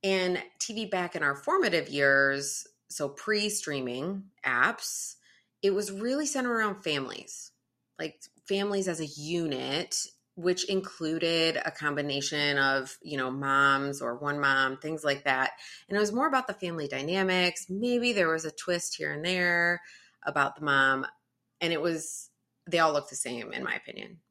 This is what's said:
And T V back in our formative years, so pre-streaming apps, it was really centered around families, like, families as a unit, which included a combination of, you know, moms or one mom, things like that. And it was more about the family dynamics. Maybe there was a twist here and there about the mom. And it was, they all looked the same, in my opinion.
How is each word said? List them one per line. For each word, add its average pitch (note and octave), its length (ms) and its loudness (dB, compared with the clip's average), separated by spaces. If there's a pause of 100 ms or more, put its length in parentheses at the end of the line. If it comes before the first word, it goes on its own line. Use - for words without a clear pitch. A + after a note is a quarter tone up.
And F#3 400 0 (160)
T - 160 -6
V G#3+ 120 -4
back F3+ 300 -2
in D#3 60 -2
our C#3+ 140 2
formative A#3 520 2
years, C#3 760 4 (240)
so D3 180 -4
pre-streaming E3+ 1160 -2 (200)
apps, C3+ 720 0 (480)
it G3 100 4
was G3 200 -2
really B3+ 340 -2
centered B3+ 280 -2
around G#3 280 -2
families, - 720 -4 (460)
like, D#3 220 -8 (260)
families G3 420 0
as E3 120 -4
a D#3 60 -4
unit, D3 920 -4 (400)
which F3+ 320 0
included E3 960 0
a D#3+ 60 -2
combination C#3+ 880 0
of, C3+ 440 2
you D3 140 -6
know, C3 140 0
moms C#3 720 2
or A#2+ 140 -4
one C#3+ 240 -4
mom, C3+ 360 2
things D#3 280 -8
like C#3 200 0
that. C3 280 2 (360)
And - 80 -2
it G#3 40 4
was G#3 120 2
more B3+ 140 2
about C4 220 0
the G3 60 -4
family E3 340 -6
dynamics. F3+ 800 0
Maybe A#3+ 440 0
there F#3+ 160 4
was D#3+ 160 0
a D#3+ 60 -4
twist - 460 -4
here D3+ 160 -4
and D3+ 120 -6
there F3 560 2 (440)
about D3 320 0
the D3+ 80 -10
mom. C3+ 420 4 (540)
And E3+ 120 0
it D#3+ 80 0
was, E3 500 -4 (380)
they E3+ 120 2
all D#3+ 120 6
looked D3 180 0
the C3 60 -12
same, A#2 360 -6
in B1 100 -6
my - 140 -4
opinion. - 420 -12 (120)